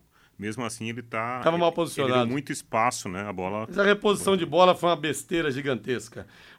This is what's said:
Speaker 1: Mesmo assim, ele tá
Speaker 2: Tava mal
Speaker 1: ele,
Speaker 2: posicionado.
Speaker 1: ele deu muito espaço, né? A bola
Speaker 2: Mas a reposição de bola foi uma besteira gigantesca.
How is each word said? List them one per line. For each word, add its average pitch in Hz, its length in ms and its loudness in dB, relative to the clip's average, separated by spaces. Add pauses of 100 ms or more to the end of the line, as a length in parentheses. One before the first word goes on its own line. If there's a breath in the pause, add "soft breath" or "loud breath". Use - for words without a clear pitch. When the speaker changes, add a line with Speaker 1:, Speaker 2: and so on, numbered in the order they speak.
(400)
Speaker 1:
Mesmo 110 260 -6
assim, 113 240 -8
ele 117 140 -8
tá 117 380 -4
Speaker 2:
Tava 165 140 4
mal 170 140 4
Speaker 1:
ele, 165 60 -2
Speaker 2:
posicionado. 135 400 0
Speaker 1:
ele 123 100 4
deu 117 60 -2
muito 143 200 -4
espaço, 117 560 0
né? 98 220 -6
A - 20 -6
bola 98 360 -4
Speaker 2:
Mas 180 100 -10
a 202 60 4
reposição 202 520 2
de 170 80 0
bola 170 300 6
foi 175 160 0
uma 170 60 2
besteira 156 560 -2
gigantesca. 123 760 -4 (340 soft breath)